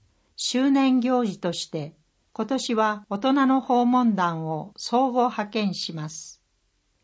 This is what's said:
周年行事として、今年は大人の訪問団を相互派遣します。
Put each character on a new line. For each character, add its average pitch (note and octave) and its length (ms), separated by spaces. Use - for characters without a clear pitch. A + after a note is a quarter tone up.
周 C4 360
年 C4+ 300
行 B3 220
事 G3 160
と F3 140
し - 140
て、 D3+ 280
今 A3 140
年 B3+ 280
は G#3+ 340
大 G3+ 100
人 C4 140
の C4 140
訪 B3 260
問 A#3+ 300
団 E3 320
を D#3+ 300
相 B3+ 300
互 B3 180
派 A3+ 220
遣 G#3 260
し - 200
ま D#3 140
す。 - 340